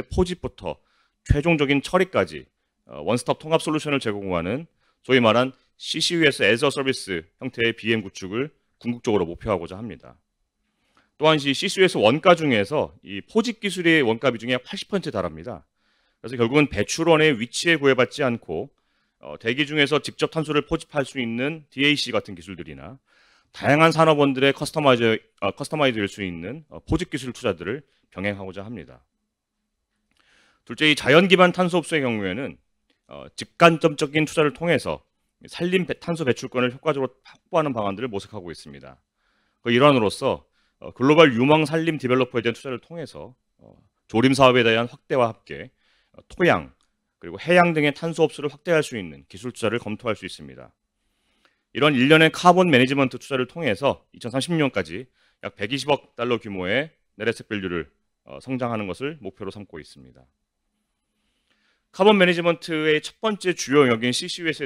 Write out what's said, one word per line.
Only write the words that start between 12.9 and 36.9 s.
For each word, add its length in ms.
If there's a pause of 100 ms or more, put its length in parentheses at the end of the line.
이 180
포집 400
기술의 420
원가 280
비중이 220
약 120
팔십 240
퍼센트에 220
달합니다. 540 (560)
그래서 160
결국은 320
배출원의 720
위치에 360
구애받지 480
않고, 460 (500)
어, 180
대기 280
중에서 340
직접 300
탄소를 360
포집할 380
수 160
있는 500
디에이씨 400
같은 240
기술들이나 640 (540)
다양한 380
산업원들의 600
커스터마이즈, 680 (220)
어, 120
커스터마이즈 440
될 120
수 140
있는, 460
어, 120
포집 300
기술 220
투자들을 500 (280)
병행하고자 540
합니다. 380 (1600)
둘째, 240
이 40
자연 340
기반 240
탄소 260
흡수의 240
경우에는, 560 (500)
어, 180 (100)
직간접적인 920
투자를 260
통해서 500 (440)
산림 400
배-, 80
탄소 300
배출권을 500
효과적으로 480